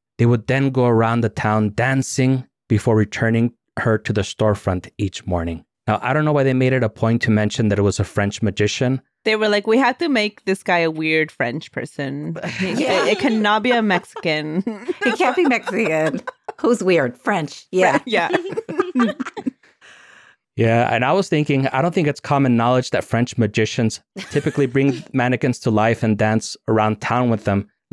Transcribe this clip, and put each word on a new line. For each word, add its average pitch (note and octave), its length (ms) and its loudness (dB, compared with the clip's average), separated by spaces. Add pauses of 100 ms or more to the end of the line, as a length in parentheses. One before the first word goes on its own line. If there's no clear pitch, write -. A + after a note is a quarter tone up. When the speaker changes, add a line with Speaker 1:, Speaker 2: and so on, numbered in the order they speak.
(180)
Speaker 1:
They A#2+ 80 2
would A#2 200 2
then C3+ 240 0
go B2+ 160 2
around A2+ 360 2
the A2+ 60 0
town G#2+ 460 0
dancing C3 720 0 (220)
before A2 280 2
returning A2+ 580 0 (240)
her A2 200 2
to - 140 -6
the G#2 100 0
storefront G2 760 -2
each - 280 -6
morning. E2+ 380 -4 (220)
Now, G#2+ 160 0
I B2 100 -2
don't D3+ 140 0
know D3+ 60 2
why C#3+ 100 2
they C3 100 2
made B2+ 220 2
it B2+ 100 2
a G#2+ 60 0
point A#2 320 0
to - 80 0
mention G#2+ 380 2
that G2+ 100 2
it G2+ 40 2
was G2+ 160 2
a G2+ 60 0
French G2+ 380 -4
magician. A#2+ 580 -2 (240)
Speaker 2:
They A3 120 0
were G#3+ 120 0
like, G#3 180 0
"We A3 120 4
have C4 200 2
to E4+ 100 -2
make G#3+ 360 -2
this F#3+ 180 -2
guy F3 180 0
a E3 100 2
weird D#3 400 0
French B2+ 420 -10
person. C#3+ 680 -8
Speaker 3:
<laughs> - 40 -10 (160)
Speaker 2:
It, F#3+ 180 -4
Speaker 3:
Yeah. - 280 0
Speaker 2:
it G#3 120 0
cannot G#3+ 440 0
be B3+ 80 0
a A#3+ 120 2
Mexican." E3+ 800 -2
<laughs> A#3 420 -8
Speaker 3:
He A#3+ 80 2
can't B3 240 0
be F4+ 80 2
Mexican. F3+ 760 0 (400)
Who's A#3 220 0
weird? D#3+ 360 2
French. F3 520 -4
Yeah. F#3 340 2
Speaker 2:
Yeah. F#3+ 240 -2 (640)
<laughs> A#3+ 140 2 (1500)
Speaker 1:
Yeah, A#2 360 2
and A#2 120 0
I C#3 80 2
was F#3+ 160 0
thinking, C#3+ 400 0
I C3 120 -2
don't E3+ 140 0
think E3 140 0
it's C#3+ 100 -4
common C#3 380 2
knowledge B2 340 2
that - 140 -2
French A#2+ 340 -2
magicians A2 640 0 (300)
typically D3 360 0
bring C3+ 420 0
Speaker 2:
<laughs> - 40 -14
Speaker 1:
mannequins B2 480 0
to B2 100 0
life A2 320 2
and A2 160 2
dance G#2+ 380 0 (100)
around G#2+ 340 2
town B2 300 0
with A2 140 -2
them G2+ 240 0 (240)